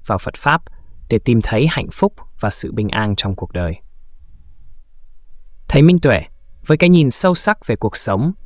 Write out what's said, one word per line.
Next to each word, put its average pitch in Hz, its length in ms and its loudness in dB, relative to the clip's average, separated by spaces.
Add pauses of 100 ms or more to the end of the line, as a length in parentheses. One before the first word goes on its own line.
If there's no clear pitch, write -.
vào 104 120 0
Phật - 180 -10
Pháp 151 260 0 (460)
để 113 100 2
tìm 113 240 2
thấy 113 280 2
hạnh 120 220 -4
phúc - 200 0 (280)
và 104 100 -2
sự - 220 0
bình 104 160 -2
an 107 280 -2
trong 98 200 -4
cuộc - 160 -10
đời. 87 220 -4 (1900)
Thầy 143 140 4
Minh 175 160 8
Tuệ, 127 240 2 (440)
với 151 100 4
cái 175 140 4
nhìn 160 200 6
sâu 180 240 4
sắc - 320 0
về 110 100 -2
cuộc - 200 -2
sống 117 360 0 (140)